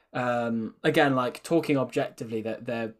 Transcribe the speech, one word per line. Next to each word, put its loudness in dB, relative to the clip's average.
um, -2
again, 4
like, -2
talking 2
objectively, -4
that -6
they're, -4